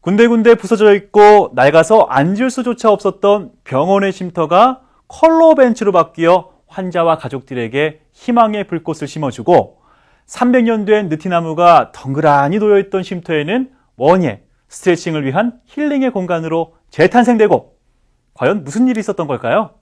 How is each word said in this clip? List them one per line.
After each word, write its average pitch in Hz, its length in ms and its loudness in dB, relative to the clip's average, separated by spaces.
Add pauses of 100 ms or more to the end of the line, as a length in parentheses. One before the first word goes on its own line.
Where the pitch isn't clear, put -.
군데군데 226 540 2
부서져 208 400 2
있고 208 580 4
낡아서 160 500 4
앉을 190 460 -2
수조차 240 420 -2
없었던 196 600 -2 (120)
병원의 190 480 -2
쉼터가 185 720 -2 (260)
컬러 330 460 2
벤치로 233 380 0
바뀌어 170 600 0 (160)
환자와 170 500 -4
가족들에게 131 840 -8 (100)
희망의 214 560 -2
불꽃을 156 400 -8
심어주고, 135 720 -2 (460)
삼백 247 380 0
년 226 220 -2
된 208 240 0
느티나무가 165 840 0
덩그라니 143 680 -2
놓여있던 196 440 -2
쉼터에는 175 680 -6 (260)
원예, 147 460 0 (260)
스트레칭을 165 560 -4
위한 202 400 -4
힐링의 285 460 -4
공간으로 165 640 -6 (140)
재탄생되고, 214 880 0 (560)
과연 165 300 -4
무슨 214 240 -2
일이 220 140 -2
있었던 196 260 -6
걸까요? 123 540 -4